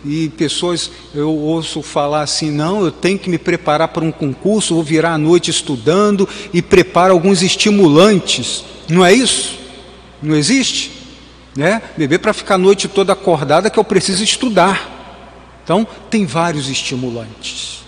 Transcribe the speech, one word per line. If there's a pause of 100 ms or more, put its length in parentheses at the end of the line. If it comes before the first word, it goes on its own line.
e
pessoas, (240)
eu
ouço
falar
assim:
"Não,
eu
tenho
que
me
preparar
para
um
concurso,
vou
virar
a
noite
estudando", (240)
e
prepara
alguns
estimulantes. (240)
Não
é
isso? (600)
Não
existe? (680)
Né? (160)
Beber
pra
ficar
a
noite
toda
acordada,
que
eu
preciso
estudar. (720)
Então, (240)
tem
vários
estimulantes.